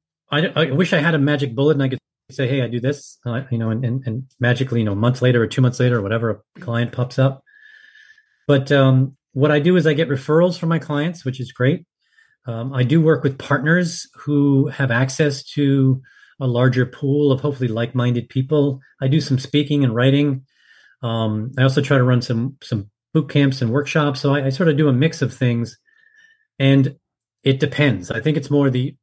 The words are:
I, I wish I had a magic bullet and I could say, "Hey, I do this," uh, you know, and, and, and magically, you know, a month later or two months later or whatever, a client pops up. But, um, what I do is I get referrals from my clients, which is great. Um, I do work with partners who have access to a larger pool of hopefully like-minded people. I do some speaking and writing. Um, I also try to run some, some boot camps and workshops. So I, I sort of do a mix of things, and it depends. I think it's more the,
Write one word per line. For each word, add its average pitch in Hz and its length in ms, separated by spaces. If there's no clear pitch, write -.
I, 156 240
I 123 160
wish 170 200
I 180 60
had 160 160
a 156 40
magic 139 360
bullet 139 200
and 139 80
I 135 60
could 131 100
say, 135 180
"Hey, 135 140
I 117 60
do 120 120
this," 139 460
uh, 120 240
you 117 80
know, 113 120
and, 113 140
and, 127 220
and 123 180
magically, 123 400
you 107 60
know, 101 60
a 98 40
month 120 240
later 123 220
or 110 40
two - 140
months 127 180
later 123 200
or 104 40
whatever, 110 400
a - 40
client 117 320
pops 127 260
up. 135 240
But, 139 260
um, 135 440
what 139 180
I 147 80
do 175 180
is 156 100
I 156 80
get 156 140
referrals 160 500
from 170 100
my 165 100
clients, 151 460
which 131 160
is 123 120
great. 139 340
Um, 120 260
I 127 120
do 147 160
work 156 240
with 135 120
partners 160 800
who 143 540
have 135 220
access 135 520
to 135 460
a 139 60
larger 123 400
pool 143 460
of 131 80
hopefully 131 280
like-minded 120 600
people. 139 520
I 135 60
do 147 120
some 135 180
speaking 147 440
and 120 120
writing. 135 520
Um, 113 560
I 127 40
also 135 200
try 139 160
to 123 60
run 123 180
some, 120 400
some 101 280
boot 151 160
camps 139 320
and 113 120
workshops. 143 480
So 139 140
I, 139 120
I - 40
sort 165 180
of 147 80
do 151 120
a 135 40
mix 151 280
of 120 140
things, 117 440
and 135 380
it 131 180
depends. 135 500
I - 100
think 151 160
it's 135 140
more 143 200
the, 127 320